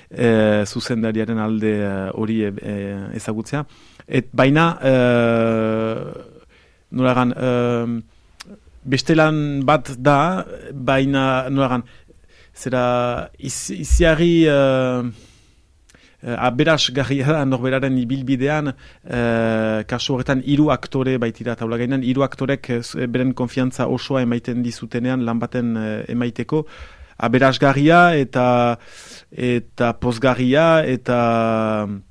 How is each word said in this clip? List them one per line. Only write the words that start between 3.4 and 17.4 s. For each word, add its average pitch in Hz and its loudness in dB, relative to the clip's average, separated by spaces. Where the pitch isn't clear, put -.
Et, 127 -2
baina, 147 4
eh, 117 2
nola 127 2
egan, 123 2
eh, 120 -4
beste 139 0
lan 151 2
bat 143 2
da, 147 2
baina, 135 0
nola 135 0
egan, 120 -2
zera, 123 -2
iz-, - -10
iziarri, 165 4
eh, 131 2
eh, 120 -8
aberasgarria 135 0
da 151 2